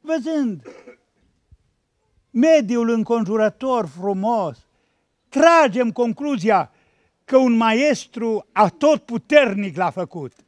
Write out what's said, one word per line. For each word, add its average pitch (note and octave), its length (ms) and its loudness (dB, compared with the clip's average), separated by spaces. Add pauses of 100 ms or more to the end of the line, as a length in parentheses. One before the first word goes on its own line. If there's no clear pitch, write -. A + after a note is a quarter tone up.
Văzând C#4+ 600 -4 (1700)
mediul A#3+ 600 2
înconjurător A3 960 -2
frumos, F#3+ 800 -6 (640)
tragem C#4 600 2
concluzia A3 800 -2 (540)
că C4 120 2
un B3+ 160 4
maestru A3+ 960 -2
atotputernic G#3 1300 0
l-a F3+ 120 -2
făcut. D#3 440 -10 (140)